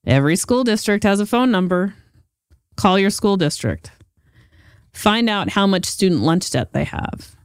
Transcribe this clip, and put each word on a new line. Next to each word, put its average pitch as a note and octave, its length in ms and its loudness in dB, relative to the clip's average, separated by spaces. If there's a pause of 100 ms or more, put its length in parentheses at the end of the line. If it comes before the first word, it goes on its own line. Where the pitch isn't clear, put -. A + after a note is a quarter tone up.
every C#3 300 2
school B3 280 -2
district G#3+ 400 0
has G3+ 160 2
a G#3 60 0
phone B3 240 0
number. F#3 460 0 (800)
Call F#3+ 240 2
your G3 100 2
school G3+ 260 0
district. D3 560 -4 (1000)
Find A3+ 360 2
out G3+ 220 -2
how G3 160 2
much F#3+ 200 2
student F3 360 0
lunch E3 300 0
debt - 220 -4
they - 100 -2
have. - 600 -10